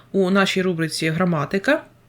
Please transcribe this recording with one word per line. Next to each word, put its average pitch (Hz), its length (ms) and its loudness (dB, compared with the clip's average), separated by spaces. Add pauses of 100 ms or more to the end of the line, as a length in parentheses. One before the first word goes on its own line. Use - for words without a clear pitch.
(120)
у 190 180 2
нашій 190 320 2
рубриці 160 480 -2
«Граматика». 175 720 0 (260)